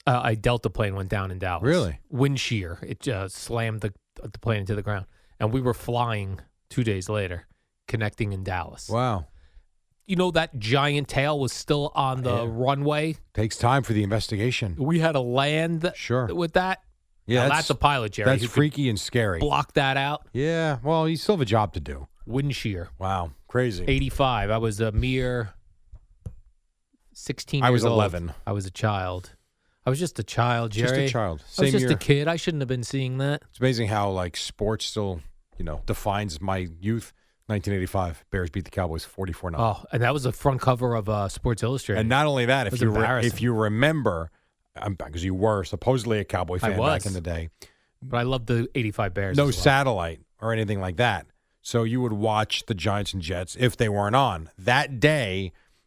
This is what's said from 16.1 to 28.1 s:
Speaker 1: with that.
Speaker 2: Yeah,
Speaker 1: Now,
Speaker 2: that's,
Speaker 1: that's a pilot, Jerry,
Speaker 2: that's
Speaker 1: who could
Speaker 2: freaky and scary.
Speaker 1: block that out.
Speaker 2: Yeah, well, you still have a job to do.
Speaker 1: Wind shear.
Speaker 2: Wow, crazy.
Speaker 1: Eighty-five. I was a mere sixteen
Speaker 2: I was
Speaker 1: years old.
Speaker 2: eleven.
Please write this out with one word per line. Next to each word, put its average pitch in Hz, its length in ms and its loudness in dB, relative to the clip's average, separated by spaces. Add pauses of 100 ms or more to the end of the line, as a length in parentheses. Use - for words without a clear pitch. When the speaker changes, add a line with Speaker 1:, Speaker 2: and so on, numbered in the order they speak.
Speaker 1:
with 170 200 -2
that. 185 280 2 (440)
Speaker 2:
Yeah, 120 160 4
Speaker 1:
Now, 131 80 4
Speaker 2:
that's, 156 80 4
Speaker 1:
that's - 120 0
a 143 40 4
pilot, 127 380 2
Jerry, 113 180 2
Speaker 2:
that's 131 120 4
Speaker 1:
who 120 60 -2
could 110 60 -8
Speaker 2:
freaky 147 340 2
and 107 100 0
scary. 101 420 0
Speaker 1:
block 143 340 0
that 135 240 2
out. 143 240 -2 (100)
Speaker 2:
Yeah, 156 500 0
well, 160 240 2
you 160 120 0
still - 160 0
have 170 80 2
a - 20 4
job 107 300 2
to 87 60 -4
do. 71 280 -10 (160)
Speaker 1:
Wind 135 320 -2
shear. 95 320 -4 (100)
Speaker 2:
Wow, 92 340 -4 (140)
crazy. 120 400 0
Speaker 1:
Eighty-five. 131 640 2
I 110 80 2
was 110 220 -2
a 113 100 0
mere 123 600 0 (1600)
sixteen - 500 -4
Speaker 2:
I 127 80 6
was 120 120 6
Speaker 1:
years 117 80 4
old. 117 80 4
Speaker 2:
eleven. 87 340 0 (140)